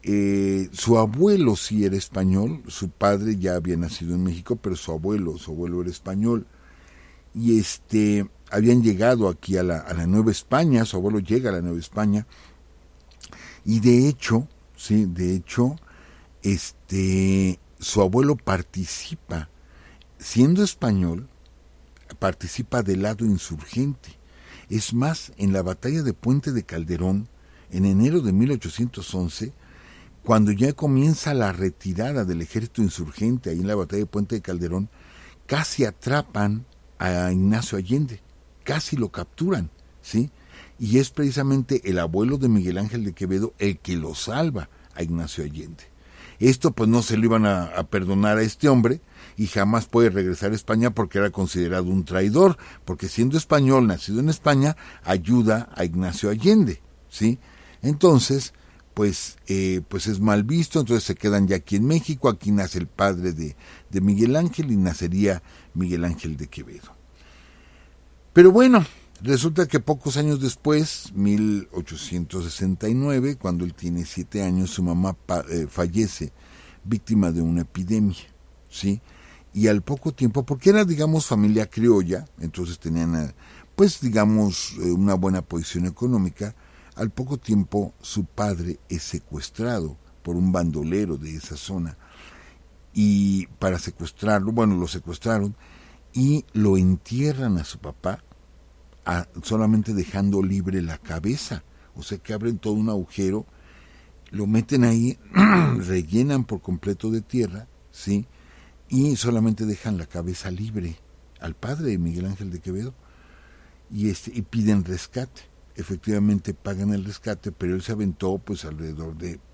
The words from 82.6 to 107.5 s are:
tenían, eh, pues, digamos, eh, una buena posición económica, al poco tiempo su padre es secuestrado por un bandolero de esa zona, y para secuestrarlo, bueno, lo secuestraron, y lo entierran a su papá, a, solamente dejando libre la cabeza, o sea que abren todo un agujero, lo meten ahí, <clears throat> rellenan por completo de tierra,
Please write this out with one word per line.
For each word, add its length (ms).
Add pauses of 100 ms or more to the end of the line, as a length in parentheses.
tenían, 380
eh, 180 (420)
pues, 260
digamos, 800
eh, 120
una 240
buena 260
posición 440
económica, 720 (380)
al 160
poco 280
tiempo 640
su 240
padre 520 (120)
es 120
secuestrado 960 (260)
por 120
un 160
bandolero 640
de 180
esa 200
zona, 420 (960)
y 540 (120)
para 200
secuestrarlo, 720
bueno, 240
lo 120
secuestraron, 680 (580)
y 380
lo 240
entierran 800
a 60
su 160
papá, 440 (800)
a, 200 (160)
solamente 520
dejando 500
libre 380
la 160
cabeza, 640 (320)
o 80
sea 140
que 160
abren 260
todo 140
un 160
agujero, 560 (840)
lo 160
meten 380
ahí, 420
<clears throat> 80 (440)
rellenan 680
por 180
completo 480
de 120
tierra, 480 (220)